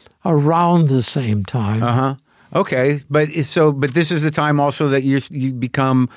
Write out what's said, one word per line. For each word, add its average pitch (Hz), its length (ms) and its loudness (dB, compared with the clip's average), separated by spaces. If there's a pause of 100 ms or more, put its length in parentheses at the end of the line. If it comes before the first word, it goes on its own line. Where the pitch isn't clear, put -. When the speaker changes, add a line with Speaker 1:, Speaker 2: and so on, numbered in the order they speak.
(240)
Speaker 1:
around 165 640 2
the 131 140 2
same 107 420 -2
time. 107 380 -2
Speaker 2:
Uh-huh. 131 320 0 (400)
Okay. 143 460 0 (100)
But 151 200 2
it's 156 200 -4
so, 156 220 4
but 139 220 -2
this 160 160 0
is 156 120 -2
the 151 80 0
time 151 300 0
also 143 280 0
that 135 140 2
you, 135 180 0 (100)
you 135 220 -4
become 127 640 0